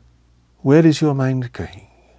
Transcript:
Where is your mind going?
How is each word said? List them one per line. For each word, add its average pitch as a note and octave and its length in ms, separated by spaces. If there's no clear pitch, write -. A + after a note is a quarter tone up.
Where D3+ 240
is D#3 160
your D3+ 140
mind C3 380
going? - 360